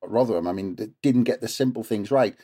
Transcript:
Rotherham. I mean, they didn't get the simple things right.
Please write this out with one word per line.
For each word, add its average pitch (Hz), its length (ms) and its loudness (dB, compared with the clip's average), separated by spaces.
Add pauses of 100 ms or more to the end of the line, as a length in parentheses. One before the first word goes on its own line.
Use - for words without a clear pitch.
Rotherham. 98 460 0
I 90 60 -2
mean, 95 240 -6
they 110 100 -8 (140)
didn't 123 240 4
get 120 160 -2
the 110 80 -6
simple 123 340 -2
things 104 260 -4
right. 127 340 2